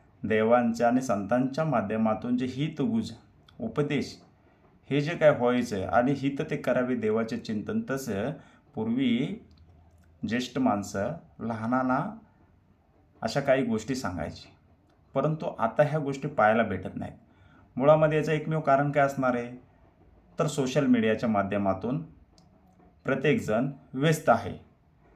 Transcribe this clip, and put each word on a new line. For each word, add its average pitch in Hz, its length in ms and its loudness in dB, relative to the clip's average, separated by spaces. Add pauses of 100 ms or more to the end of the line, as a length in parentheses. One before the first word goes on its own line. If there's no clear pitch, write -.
(240)
देवांच्या 117 640 4
आणि 127 140 4
संतांच्या 123 640 0
माध्यमातून 110 720 0
जे 127 80 0
हितगुज 123 640 -4 (480)
उपदेश, 135 560 -4 (760)
हे 139 120 0
जे 143 140 -4
काय 151 140 6
व्हायचं 120 580 2
आणि 123 240 4
हित 139 300 -2 (100)
ते 151 60 -2
करावे 127 380 0
देवाचे 113 420 0
चिंतन, 110 520 -4
तसं 131 420 -4 (440)
पूर्वी 123 680 -2 (840)
ज्येष्ठ 123 300 -4
माणसं 104 560 0 (260)
लहानांना 120 600 -2 (1200)
अशा 117 180 -2
काही 135 240 2
गोष्टी 113 320 -2
सांगायची, 90 520 -8 (680)
परंतु 151 300 -2 (140)
आता 113 240 2
ह्या 147 160 0
गोष्टी 139 280 -6
पाहायला 110 360 4
भेटत 98 320 -6
नाहीत. - 180 -10 (640)
मुळामध्ये 156 420 6
याचं 151 140 0
एकमेव 156 280 -2
कारण 143 320 2
काय 143 140 4
असणार 131 300 0
आहे, 120 160 -6 (880)
तर - 80 0
सोशल 139 380 0
मीडियाच्या 113 440 2
माध्यमातून 101 720 0 (1040)
प्रत्येकजण 131 640 0 (240)
व्यस्त 151 360 2
आहे. 110 240 2 (640)